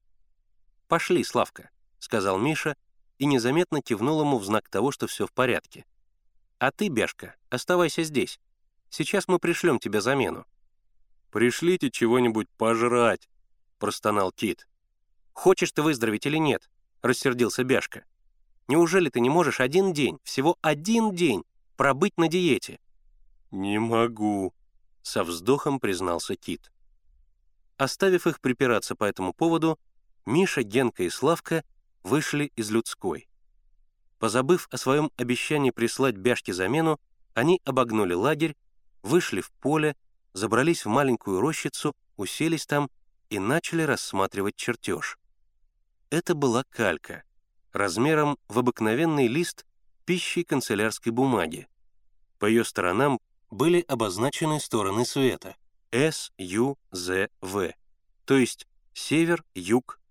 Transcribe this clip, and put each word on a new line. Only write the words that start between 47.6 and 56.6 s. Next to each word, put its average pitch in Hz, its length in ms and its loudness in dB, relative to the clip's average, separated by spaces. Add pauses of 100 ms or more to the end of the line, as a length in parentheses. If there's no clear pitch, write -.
размером 131 720 0
в 110 140 -2
обыкновенный 123 680 2
лист 156 400 -4 (380)
пищи 175 400 -4
канцелярской 110 640 -2
бумаги. 113 560 -2 (720)
По 101 80 -2
ее 113 160 4
сторонам 107 560 0 (320)
были 165 380 2
обозначены 127 720 -2
стороны 107 440 -2
света: 117 520 -2 (340)
С, 151 480 -2
Ю, 107 400 -2 (140)